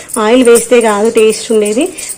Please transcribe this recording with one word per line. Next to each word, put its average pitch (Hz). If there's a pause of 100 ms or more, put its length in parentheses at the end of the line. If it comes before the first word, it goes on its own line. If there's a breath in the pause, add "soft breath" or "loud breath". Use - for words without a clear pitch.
(180 loud breath)
ఆయిల్ 233
వేస్తే 233
కాదు 214
టేస్ట్ 220
ఉండేది, 214 (300 loud breath)